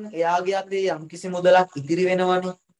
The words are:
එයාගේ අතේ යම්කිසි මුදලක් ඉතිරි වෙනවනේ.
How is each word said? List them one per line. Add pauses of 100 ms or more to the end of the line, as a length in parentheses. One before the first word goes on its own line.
(100)
එයාගේ
අතේ
යම්කිසි
මුදලක්
ඉතිරි
වෙනවනේ. (260)